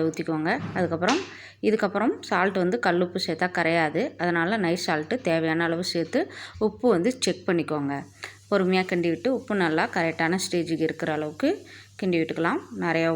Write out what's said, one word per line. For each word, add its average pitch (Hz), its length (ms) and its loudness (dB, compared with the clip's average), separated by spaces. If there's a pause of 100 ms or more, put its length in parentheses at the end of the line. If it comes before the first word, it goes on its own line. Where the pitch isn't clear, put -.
ஊத்திக்கோங்க. 160 440 -2 (260)
அதுக்கப்புறம் 180 440 2 (460)
இதுக்கப்புறம் 214 460 2 (160)
சால்ட் 196 340 2
வந்து 180 140 2 (100)
கல்லுப்பு 180 400 2
சேர்த்தா 180 200 0 (120)
கரையாது. 165 440 2 (200)
அதனால 175 420 2
நைஸ் 175 240 0
சால்ட்டு 160 280 0 (120)
தேவையான 165 400 2
அளவு 170 240 -2
சேர்த்து 170 280 0 (460)
உப்பு 208 280 -2
வந்து 175 180 2 (120)
செக் 175 220 -2
பண்ணிக்கோங்க. 147 480 0 (560)
பொறுமையா 185 400 4
கிண்டி 170 220 2
விட்டு 165 260 -2
உப்பு 208 240 -4
நல்லா 165 320 2
கரெக்டான 165 520 0
ஸ்டேஜுக்கு 160 420 0
இருக்கிற 156 300 -4
அளவுக்கு 160 320 0 (500)
கிண்டி 180 200 2
விட்டுக்கலாம். 170 400 0 (240)
நிறையா 165 300 2